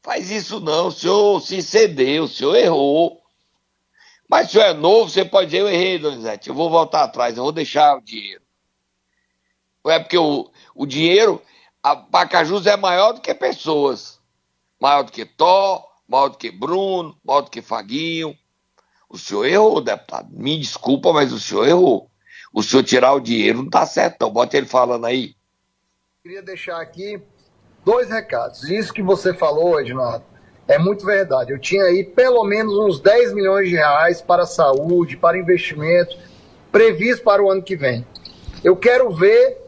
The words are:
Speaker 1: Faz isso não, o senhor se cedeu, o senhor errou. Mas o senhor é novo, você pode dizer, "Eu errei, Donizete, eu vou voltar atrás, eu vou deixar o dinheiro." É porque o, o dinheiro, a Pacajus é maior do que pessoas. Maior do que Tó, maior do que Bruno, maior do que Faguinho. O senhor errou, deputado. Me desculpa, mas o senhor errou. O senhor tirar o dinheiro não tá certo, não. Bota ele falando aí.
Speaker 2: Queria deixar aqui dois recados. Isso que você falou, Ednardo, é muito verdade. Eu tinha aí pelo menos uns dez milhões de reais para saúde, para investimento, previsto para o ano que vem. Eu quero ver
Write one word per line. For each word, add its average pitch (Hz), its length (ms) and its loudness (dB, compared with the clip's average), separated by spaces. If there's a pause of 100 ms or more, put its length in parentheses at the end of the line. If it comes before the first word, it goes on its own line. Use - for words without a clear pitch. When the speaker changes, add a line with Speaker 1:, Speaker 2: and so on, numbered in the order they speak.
Speaker 1:
Faz 240 300 -8
isso 202 300 -8
não, 160 260 -2
o 170 40 -4
senhor 202 500 0
se 190 200 -8
cedeu, 156 600 0
o 131 60 -6
senhor 143 260 -4
errou. 160 640 2 (1080)
Mas 330 200 2
o - 40 -14
senhor 220 120 4
é 185 100 4
novo, 175 360 2
você 190 160 -2
pode 190 220 2
dizer, 170 120 -2
"Eu 202 80 0
errei, 185 320 -2
Donizete, 113 480 -8
eu 135 80 -10
vou 160 140 -2
voltar 156 340 2
atrás, 120 320 -4
eu 123 80 -6
vou 147 80 -2
deixar 147 460 2
o 117 40 -18
dinheiro." 101 400 -18 (1400)
É 160 140 2
porque 175 180 -4
o, 147 320 -2 (240)
o 143 120 -8
dinheiro, 165 560 2 (420)
a 147 140 0
Pacajus 175 680 0
é 202 120 2
maior 196 340 2
do 233 80 -12
que - 140 -8
pessoas. - 880 -4 (580)
Maior 139 240 2
do 110 80 -12
que 113 140 -12
Tó, 185 600 0 (220)
maior 135 220 0
do 135 80 -14
que - 120 -12
Bruno, 180 640 -6 (120)
maior 139 160 0
do 131 100 -18
que 117 100 -14
Faguinho. 151 720 -8 (760)
O - 80 -20
senhor 104 280 -6
errou, 202 360 2
deputado. - 500 -10
Me 143 260 -6
desculpa, 139 540 -2
mas 139 220 0
o 110 60 -10
senhor 107 280 -2
errou. 160 420 2 (440)
O 107 100 -2
senhor 131 200 2
tirar 127 300 4
o 143 60 2
dinheiro 113 440 -2
não 160 60 -12
tá - 160 2
certo, - 360 -4
não. 113 100 -2
Bota 120 240 -2
ele 139 100 0
falando 120 400 0
aí. 123 300 -6 (880)
Speaker 2:
Queria 190 180 -18
deixar 180 380 -12
aqui 175 420 -14 (640)
dois 226 260 2
recados. 135 600 -8
Isso 202 240 -4
que 214 80 -8
você 185 320 0
falou, 160 480 0
Ednardo, 123 420 -6 (440)
é 143 100 4
muito 196 260 -2
verdade. 165 480 -2
Eu 139 80 -8
tinha 190 260 0
aí 180 180 2
pelo 247 400 2
menos 208 340 -2
uns 196 220 0
dez 226 340 4
milhões 196 360 0
de 175 60 0
reais 156 460 2
para 175 240 2
saúde, 160 720 0
para 170 200 2
investimento, 175 800 -2 (560)
previsto 220 520 2
para 202 200 2
o 196 60 2
ano 190 140 -2
que 190 120 -8
vem. 123 300 -4 (580)
Eu 180 120 6
quero 247 360 2
ver 220 460 4 (100)